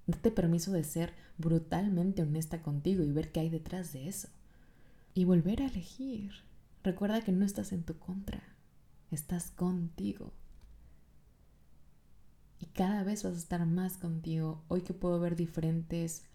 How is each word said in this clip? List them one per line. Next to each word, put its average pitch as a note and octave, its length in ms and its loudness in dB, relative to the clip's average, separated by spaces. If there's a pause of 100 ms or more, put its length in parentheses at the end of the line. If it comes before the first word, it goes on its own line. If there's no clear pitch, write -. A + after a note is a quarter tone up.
Date G3 240 4
permiso E3+ 400 4
de F3 120 2
ser E3+ 300 -2 (240)
brutalmente E3+ 840 2
honesta D#3+ 400 -2
contigo D#3 400 2
y D3 80 2
ver D#3 200 0
qué D#3+ 100 0
hay D#3+ 80 0
detrás D#3+ 440 -6
de C3+ 140 -8
eso. - 220 -8 (840)
Y F#3 120 4
volver F3+ 360 6
a C4+ 60 2
elegir. A3 640 -6 (520)
Recuerda G3+ 380 2
que G#3+ 100 2
no F#3 140 6
estás G3+ 260 -2
en F3 120 -2
tu D#3+ 160 -8
contra, G3 420 -8 (680)
estás E3+ 400 -4
contigo. F3+ 800 -2 (2250)
Y F3 80 -12
cada G3 360 0
vez G#3 200 -2
vas F3+ 120 -4
a - 20 -6
estar E3+ 280 -2
más F3+ 320 0
contigo. D#3+ 680 -4
Hoy F3+ 140 0
que F3+ 120 -6
puedo F3 260 0
ver E3+ 160 0
diferentes E3 880 -2 (120)